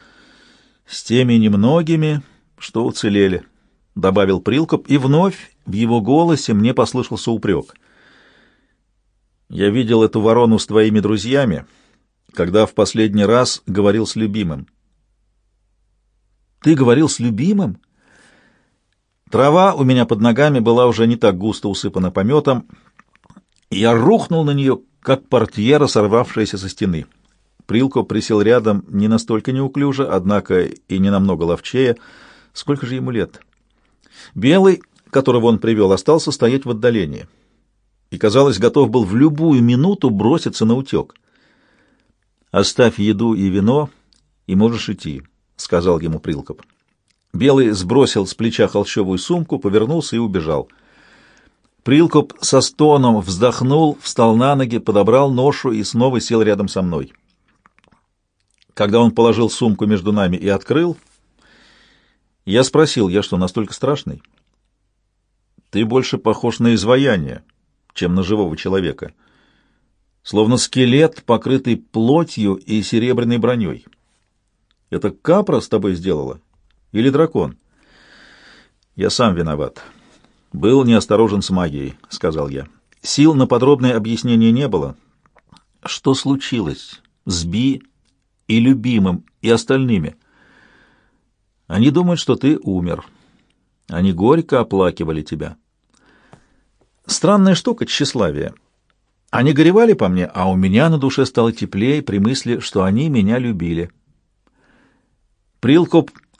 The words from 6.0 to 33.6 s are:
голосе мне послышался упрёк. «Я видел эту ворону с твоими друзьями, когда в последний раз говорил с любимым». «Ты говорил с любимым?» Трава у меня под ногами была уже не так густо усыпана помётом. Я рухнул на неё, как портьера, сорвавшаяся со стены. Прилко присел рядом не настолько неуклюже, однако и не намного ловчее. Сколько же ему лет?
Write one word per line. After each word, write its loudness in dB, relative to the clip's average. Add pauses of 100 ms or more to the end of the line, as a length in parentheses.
голосе 0
мне 2
послышался -4
упрёк. -4 (1800)
«Я 0
видел 2
эту 2
ворону 4
с -8
твоими 2
друзьями, -2 (720)
когда 0
в -6
последний 0
раз 0
говорил 0
с -10
любимым». -6 (1900)
«Ты 2
говорил 2
с -8
любимым?» -2 (1500)
Трава 4
у 0
меня 4
под -2
ногами 2
была 4
уже 2
не 2
так 2
густо -4
усыпана -4
помётом. -2 (1000)
Я 2
рухнул 2
на -2
неё, 0 (180)
как -2
портьера, 2
сорвавшаяся 0
со -10
стены. -6 (580)
Прилко -2
присел -2
рядом 0
не -2
настолько -2
неуклюже, -2
однако -2
и -8
не 0
намного 0
ловчее. -2 (560)
Сколько -6
же -8
ему -8
лет? -6 (920)